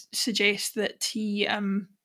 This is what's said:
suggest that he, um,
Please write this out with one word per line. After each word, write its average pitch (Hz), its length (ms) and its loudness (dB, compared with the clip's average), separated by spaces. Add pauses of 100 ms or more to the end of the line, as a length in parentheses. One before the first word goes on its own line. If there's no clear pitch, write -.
(120)
suggest 202 640 2
that - 280 -2
he, 208 420 0
um, 202 420 0 (160)